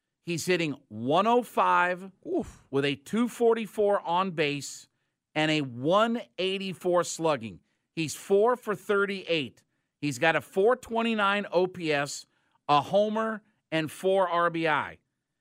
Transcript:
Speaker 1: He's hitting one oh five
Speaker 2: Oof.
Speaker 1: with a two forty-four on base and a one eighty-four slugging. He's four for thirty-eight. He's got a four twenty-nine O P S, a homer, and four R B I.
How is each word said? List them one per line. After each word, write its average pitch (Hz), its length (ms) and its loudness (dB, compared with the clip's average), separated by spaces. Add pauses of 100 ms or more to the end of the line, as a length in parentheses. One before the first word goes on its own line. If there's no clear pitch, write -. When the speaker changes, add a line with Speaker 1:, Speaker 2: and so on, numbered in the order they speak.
(260)
Speaker 1:
He's 170 200 -4
hitting 170 300 0 (140)
one 135 380 0
oh 240 140 4
five 180 720 0 (160)
Speaker 2:
Oof. - 420 -6
Speaker 1:
with 139 140 0
a 143 120 0
two 226 340 -4
forty-four 220 720 2
on 180 300 -2
base 143 580 -4 (440)
and 156 160 2
a 156 120 2
one 175 600 0 (160)
eighty-four 180 680 -2
slugging. 123 560 -4 (340)
He's 160 180 -4
four 220 440 2
for 220 180 -6
thirty-eight. 185 880 -2 (380)
He's 143 180 -4
got 160 160 4
a 147 60 -2
four 208 340 2
twenty-nine 220 760 -2
O 185 140 2
P 175 260 -4
S, 143 320 -4 (420)
a 147 140 4
homer, 214 600 0 (280)
and 156 180 -2
four 190 380 2
R 170 220 2
B 165 180 -2
I. 117 300 -2 (440)